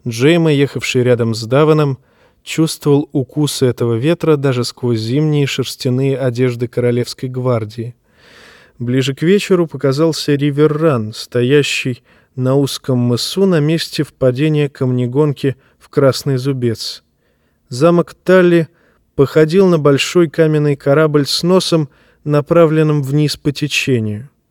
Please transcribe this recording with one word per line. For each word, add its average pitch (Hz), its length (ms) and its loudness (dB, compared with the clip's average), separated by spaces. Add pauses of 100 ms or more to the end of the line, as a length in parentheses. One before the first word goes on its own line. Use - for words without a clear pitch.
Джейма, 151 460 2
ехавший 131 500 -2
рядом 117 320 0
с 113 80 -10
Даваном, 147 560 2 (440)
чувствовал 151 680 0
укусы 143 540 -2
этого 117 300 0
ветра 156 420 0
даже 131 260 -2
сквозь 120 360 -4
зимние 143 460 0
шерстяные 131 720 -4
одежды 123 520 -2
Королевской 120 580 -2
гвардии. 120 680 -6 (840)
Ближе 127 340 -2
к - 80 -10
вечеру 180 460 2
показался 143 680 -2
Ривер-Ран, 147 800 0
стоящий 131 920 -2 (320)
на 131 200 0
узком 135 420 -2
мысу 123 480 0
на 180 140 2
месте 156 440 -2
впадения 143 680 0
камнегонки 131 880 -2 (200)
в - 120 -20
Красный 135 480 0
Зубец. 123 680 -4 (640)
Замок 165 480 0
Талли 175 540 2 (440)
походил 156 540 2
на 175 100 4
большой 147 520 2
каменный 151 460 0
корабль 147 520 2
с - 160 -4
носом, 170 460 0 (340)
направленным 151 800 2
вниз 147 340 -2
по 147 140 -4
течению. 120 800 -4 (220)